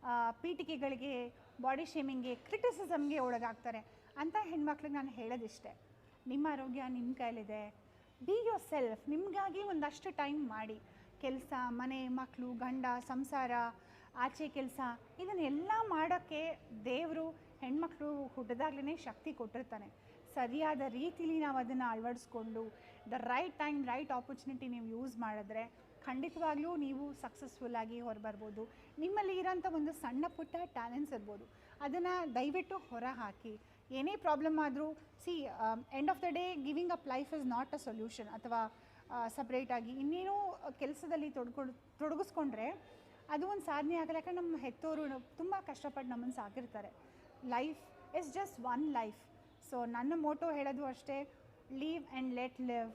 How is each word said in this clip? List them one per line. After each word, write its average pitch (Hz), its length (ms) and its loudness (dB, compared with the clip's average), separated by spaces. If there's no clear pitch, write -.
ಆ, 240 260 4
ಪೀಠಿಕೆಗಳಿಗೆ, 269 1000 -2
ಬಾಡಿ 269 240 2
ಶೇಮಿಂಗ್ಗೆ, 262 500 0
ಕ್ರಿಟಿಸಿಸಮ್‌ಗೆ 330 840 2
ಒಳಗಾಗ್ತಾರೆ. 233 600 0
ಅಂಥ 311 260 0
ಹೆಣ್ಮಕ್ಳಿಗೆ 302 520 0
ನಾನು 277 140 0
ಹೇಳೋದಿಷ್ಟೇ, 226 680 -6
ನಿಮ್ಮ 277 240 2
ಆರೋಗ್ಯ 269 380 -2
ನಿಮ್ಮ 247 260 0
ಕೈಲಿದೆ. 214 600 -2
Be 302 80 4
yourself. 339 680 4
ನಿಮಗಾಗಿ 349 540 2
ಒಂದಷ್ಟು 294 540 0
ಟೈಮ್ 285 320 2
ಮಾಡಿ. 214 320 -4
ಕೆಲಸ, 262 320 -2
ಮನೆ, 254 400 0
ಮಕ್ಕಳು, 254 440 -2
ಗಂಡ, 254 340 0
ಸಂಸಾರ, 262 500 0
ಆಚೆ 269 320 2
ಕೆಲಸ, 262 320 -2
ಇದನ್ನೆಲ್ಲ 349 520 2
ಮಾಡೋಕ್ಕೆ 320 680 2
ದೇವರು 320 460 0
ಹೆಣ್ಮಕ್ಳು 294 680 0
ಹುಟ್ಟಿದಾಗ್ಲೇ 269 680 -2
ಶಕ್ತಿ 269 360 -8
ಕೊಟ್ಟಿರ್ತಾನೆ. 226 540 -6
ಸರಿಯಾದ 277 540 2
ರೀತಿಲಿ 320 520 0
ನಾವು 285 160 4
ಅದನ್ನು 254 340 2
ಅಳವಡಿಸ್ಕೊಂಡು, 226 760 -2
the 240 140 -2
right 254 340 2
time, 294 300 2
right 254 220 0
opportunity 262 600 -4
ನೀವು 240 180 -4
ಯೂಸ್ 226 320 -4
ಮಾಡಿದ್ರೆ 214 480 -2
ಖಂಡಿತವಾಗ್ಲೂ 311 720 2
ನೀವು 277 380 0
ಸಕ್ಸಸ್‌ಫುಲ್ಲಾಗಿ 233 880 -4
ಹೊರಬರ್ಬೋದು. 214 680 -6
ನಿಮ್ಮಲ್ಲಿ 381 400 4
ಇರೋಂಥ 370 360 2
ಒಂದು 311 180 4
ಸಣ್ಣ 277 320 0
ಪುಟ್ಟ 320 280 -4
ಟ್ಯಾಲೆಂಟ್ಸ್ 277 500 -2
ಇರ್ಬೋದು, 208 300 -6
ಅದನ್ನು 339 540 2
ದಯವಿಟ್ಟು 277 440 2
ಹೊರ 240 320 -6
ಹಾಕಿ. 220 500 -8
ಏನೇ 277 260 0
ಪ್ರಾಬ್ಲಮ್ 311 420 6
ಆದರೂ, 302 340 2
see, 311 520 -4
um, 226 360 2
end 294 80 6
of 370 140 4
the 339 140 2
day, 359 200 0
giving 294 320 2
up 339 200 0
life 277 340 0
is 262 40 2
not 254 340 0
a - 100 -6
solution. 220 380 -6
ಅಥವಾ, 226 440 0
ಆ, 233 180 0
ಸಪ್ರೇಟಾಗಿ 247 640 0
ಇನ್ನೇನೋ 359 680 2
ಕೆಲಸದಲ್ಲಿ 302 520 -2
ತೊಡ್ಕೊಳ್-, 254 440 -4
ತೊಡಗಿಸ್ಕೊಂಡ್ರೆ 302 840 0
ಅದು 302 180 2
ಒಂದು 403 140 0
ಸಾಧನೆ 302 320 2
ಆಗಲ್ಲ. 320 220 2
ಯಾಕಂದ್ರೆ 349 280 0
ನಮ್ಮ 330 120 0
ಹೆತ್ತೋರು 277 800 -2
ತುಂಬ 359 180 0
ಕಷ್ಟಪಟ್ಟು 269 440 -6
ನಮ್ಮನ್ನು 247 240 -2
ಸಾಕಿರ್ತಾರೆ. 208 540 -6
Life 262 280 2
is 311 160 0
just 381 320 -4
one 262 280 2
life. 226 240 0
So 240 200 0
ನನ್ನ 247 260 2
ಮೋಟೋ 302 340 4
ಹೇಳೋದು 277 340 0
ಅಷ್ಟೇ, 277 480 -4
"Live 302 320 0
and 254 200 0
let 254 220 -2
live 233 340 2